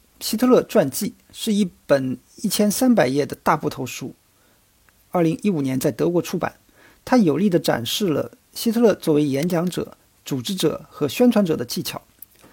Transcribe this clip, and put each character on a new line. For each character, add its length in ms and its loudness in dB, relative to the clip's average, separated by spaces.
《希 180 -6
特 80 2
勒 160 6
传 280 0
记》 220 -6
是 220 -4
一 180 0
本 320 0
一 120 -4
千 220 0
三 240 0
百 140 2
页 180 0
的 160 -10
大 140 2
部 120 -4
头 160 -8
书， 300 -12
二 120 2
零 200 0
一 80 0
五 100 0
年 180 -2
在 140 0
德 160 -2
国 140 0
出 160 -6
版。 160 -6
它 140 2
有 180 4
力 140 2
地 80 4
展 260 -2
示 240 -2
了 240 -2
希 200 -2
特 80 0
勒 140 6
作 200 0
为 80 2
演 240 -2
讲 220 -2
者、 280 -8
组 160 -6
织 140 -6
者 360 -2
和 160 -4
宣 240 4
传 140 4
者 120 0
的 80 -4
技 180 -8
巧， 180 -8